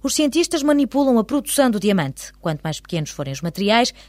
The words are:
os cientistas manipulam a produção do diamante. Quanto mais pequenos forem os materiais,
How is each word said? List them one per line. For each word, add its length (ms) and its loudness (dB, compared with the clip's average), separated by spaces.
os 140 -2
cientistas 480 0
manipulam 560 2
a 40 2
produção 460 0
do 100 0
diamante. 640 -2
Quanto 220 -4
mais 160 -6
pequenos 320 -6
forem 200 -8
os 100 -10
materiais, 520 0